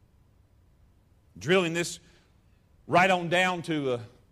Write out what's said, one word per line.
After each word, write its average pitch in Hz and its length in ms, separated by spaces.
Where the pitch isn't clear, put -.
Drilling 165 340
this 170 260
right 175 240
on 180 180
down 180 340
to, 143 320
uh, 120 40